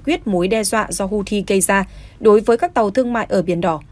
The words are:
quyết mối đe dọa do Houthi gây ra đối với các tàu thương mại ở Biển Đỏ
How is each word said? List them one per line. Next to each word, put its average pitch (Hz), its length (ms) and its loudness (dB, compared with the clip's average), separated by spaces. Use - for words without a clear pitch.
quyết 311 220 -4
mối 185 200 0
đe 220 160 0
dọa 214 260 -2
do 196 160 -4
Houthi 202 420 -4
gây 196 140 2
ra 196 260 2
đối 214 200 6
với 233 180 2
các 349 160 -2
tàu 220 160 2
thương 240 240 0
mại 226 160 -2
ở 196 120 2
Biển 170 200 -2
Đỏ 165 200 -2